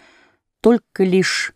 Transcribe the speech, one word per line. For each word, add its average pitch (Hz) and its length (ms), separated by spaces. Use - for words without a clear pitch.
только 220 420
лишь 185 520